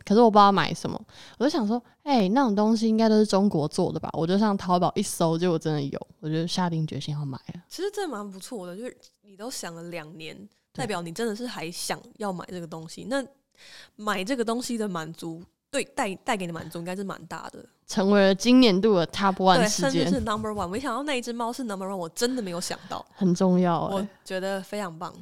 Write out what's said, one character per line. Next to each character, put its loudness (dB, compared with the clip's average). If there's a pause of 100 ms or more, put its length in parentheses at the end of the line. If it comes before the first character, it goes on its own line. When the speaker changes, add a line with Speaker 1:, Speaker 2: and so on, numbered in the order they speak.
Speaker 1:
可 2
是 8
我 8
不 6
知 12
道 10
买 0
什 -6
么， -6 (420)
我 0
就 2
想 0
说， -2 (220)
哎， 4
那 4
种 2
东 4
西 2
应 4
该 4
都 6
是 6
中 4
国 2
做 -2
的 -6
吧， -6
我 -2
就 2
上 4
淘 2
宝 2
一 0
搜， 0
结 0
果 2
真 -2
的 -2
有， -6 (140)
我 -8
就 -2
下 -2
定 -2
决 -8
心 -8
要 -4
买 -8 (180)
了。 -18
Speaker 2:
其 -10
实 -4
这 -6
蛮 -8
不 -16
错 -12
的， -12
就 -12
是 -12 (260)
你 -20
都 -12
想 -10
了 -14
两 -12
年， -14 (360)
Speaker 1:
对。 -8
Speaker 2:
代 -2
表 -4
你 -8
真 -4
的 -4
是 -8
还 -8
想 -6 (180)
要 -4
买 -10
这 -10
个 -10
东 -12
西。 -16
那 -2 (720)
买 -4
这 -2
个 -2
东 -2
西 -4
的 -2
满 -6
足， -12 (260)
对， -2 (140)
带， -2
带 -4
给 -6
你 -8
满 -12
足 -10
应 -8
该 -8
是 -6
蛮 -8
大 -12
的。 -18 (220)
Speaker 1:
成 2
为 6
了 6
今 6
年 8
度 4
的 4
top 0
one 6
事 0
件。 -
Speaker 2:
对， 2
甚 2
至 2
是 -2
number -4
one。 -4
没 -4
想 -4
到 -4
那 -2
一 -2
只 -8
猫 -4
是 -8
number -6
one， -6
我 -4
真 -2
的 -2
没 -6
有 -6
想 -6
到。 -8 (100)
Speaker 1:
很 2
重 4
要 2
欸。 -4
Speaker 2:
我 -4 (160)
觉 -8
得 -4
非 -10
常 -8
棒。 -10